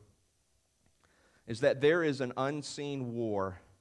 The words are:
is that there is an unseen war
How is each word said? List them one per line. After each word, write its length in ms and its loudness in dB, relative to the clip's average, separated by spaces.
is 140 -8
that 200 4
there 220 6
is 180 0
an 160 -2
unseen 800 -4
war 460 -2